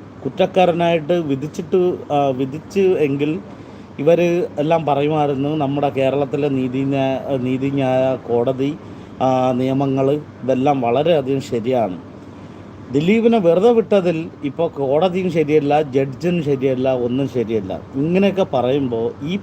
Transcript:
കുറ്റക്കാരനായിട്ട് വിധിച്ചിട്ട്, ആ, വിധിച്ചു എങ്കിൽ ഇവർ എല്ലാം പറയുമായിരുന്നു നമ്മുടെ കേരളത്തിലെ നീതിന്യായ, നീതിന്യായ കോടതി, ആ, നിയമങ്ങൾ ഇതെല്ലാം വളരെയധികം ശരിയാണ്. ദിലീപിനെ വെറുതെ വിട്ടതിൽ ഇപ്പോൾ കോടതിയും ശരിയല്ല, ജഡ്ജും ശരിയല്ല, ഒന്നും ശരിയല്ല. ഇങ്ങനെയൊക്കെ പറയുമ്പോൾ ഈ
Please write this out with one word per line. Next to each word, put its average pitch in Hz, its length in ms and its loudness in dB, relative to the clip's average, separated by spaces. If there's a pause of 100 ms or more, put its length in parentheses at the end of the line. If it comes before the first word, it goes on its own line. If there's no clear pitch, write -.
(240)
കുറ്റക്കാരനായിട്ട് 175 960 2 (140)
വിധിച്ചിട്ട്, 151 500 -2 (380)
ആ, - 20 2 (180)
വിധിച്ചു 156 460 -2 (220)
എങ്കിൽ 143 260 0 (680)
ഇവർ 165 180 6 (420)
എല്ലാം 160 180 2 (100)
പറയുമായിരുന്നു 147 600 0 (120)
നമ്മുടെ 143 340 0
കേരളത്തിലെ 139 600 0
നീതിന്യായ, 135 520 0 (380)
നീതിന്യായ 131 680 0 (140)
കോടതി, 127 420 0 (560)
ആ, - 20 4 (300)
നിയമങ്ങൾ 135 480 0 (380)
ഇതെല്ലാം 131 420 2
വളരെയധികം 135 640 2
ശരിയാണ്. 117 480 0 (920)
ദിലീപിനെ 220 520 4
വെറുതെ 180 320 4
വിട്ടതിൽ 180 400 2 (300)
ഇപ്പോൾ 160 200 -2 (100)
കോടതിയും 170 580 0
ശരിയല്ല, 147 380 2 (200)
ജഡ്ജും 139 420 0 (120)
ശരിയല്ല, 131 400 0 (180)
ഒന്നും 131 300 0
ശരിയല്ല. 107 360 -2 (300)
ഇങ്ങനെയൊക്കെ 185 440 2 (100)
പറയുമ്പോൾ 123 500 0 (240)
ഈ 180 140 -4